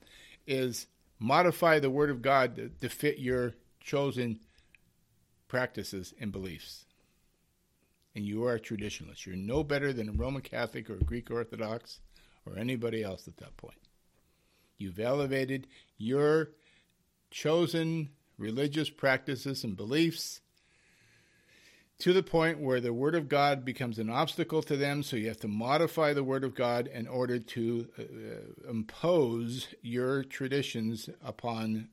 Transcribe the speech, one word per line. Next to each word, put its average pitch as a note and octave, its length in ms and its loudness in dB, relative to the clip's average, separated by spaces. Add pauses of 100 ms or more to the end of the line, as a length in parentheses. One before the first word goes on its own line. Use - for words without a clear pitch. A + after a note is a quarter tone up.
(460)
is C3 420 -2 (320)
modify D#3+ 600 6
the C#3 100 2
Word D3 200 2
of B2+ 120 -4
God C3 360 6
to, A#2 120 -8 (120)
to B2 80 -2
fit D3 300 0
your B2 340 0 (260)
chosen B2+ 600 0 (1080)
practices G#2+ 720 -4
and G#2 120 -6
beliefs. F#2+ 540 -10 (1300)
And G#2 100 -4
you G#2 200 -2
are A#2+ 100 0
a A2 40 -2
traditionalist. G2+ 680 -8
You're F#2 100 -10
no A2+ 280 -2
better C#3+ 300 0
than A2 160 -4
a G#2 40 -8
Roman C3 280 -2
Catholic A#2 480 -6
or G#2+ 60 -8
a F#2+ 80 2
Greek A#2+ 280 -4
Orthodox A2 680 -4 (460)
or F#2+ 120 -10
anybody A2+ 460 -2
else F#2+ 240 -8
at E2+ 100 -18
that - 200 -20
point. - 200 -18 (1000)
You've F#2+ 220 -8
elevated C3+ 680 0 (300)
your D3 540 4 (800)
chosen D#3+ 800 2 (280)
religious C#3 520 0
practices C3+ 760 0
and G#2 120 -4
beliefs D3 680 0 (1600)
to F3+ 140 4
the F#3 100 6
point D#3+ 360 2
where C3 200 2
the A#2+ 140 0
Word C#3 220 2
of D3+ 120 0
God C#3+ 380 4
becomes A#2+ 320 -4
an A2 120 -2
obstacle D#3 540 0
to D3 140 0
them, C#3+ 240 0
so C#3 140 -4
you A2 140 0
have A2 100 -8
to A2+ 80 -6
modify D3 640 2
the C#3 100 0
Word C3+ 200 0
of C3 100 -2
God A#2+ 340 2
in B2 200 -8
order B2+ 320 0
to, A#2 480 -2 (100)
uh, A2 720 -12
impose A#2 960 2 (140)
your B2+ 420 0
traditions B2+ 840 -4 (140)
upon A2 680 -4